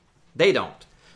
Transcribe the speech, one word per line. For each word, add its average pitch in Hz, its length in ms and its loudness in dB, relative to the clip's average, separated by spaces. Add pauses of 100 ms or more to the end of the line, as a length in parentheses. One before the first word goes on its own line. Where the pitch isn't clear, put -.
(360)
They 180 160 2
don't. 110 340 -6 (300)